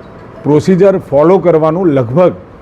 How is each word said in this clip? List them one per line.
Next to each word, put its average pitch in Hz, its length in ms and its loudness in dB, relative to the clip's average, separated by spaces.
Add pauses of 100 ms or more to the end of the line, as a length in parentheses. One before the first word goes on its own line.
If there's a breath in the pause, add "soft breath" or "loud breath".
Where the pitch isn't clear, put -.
(420)
પ્રોસિજર 180 560 0
ફોલો 160 400 0
કરવાનું 165 480 0
લગભગ 135 480 0 (280)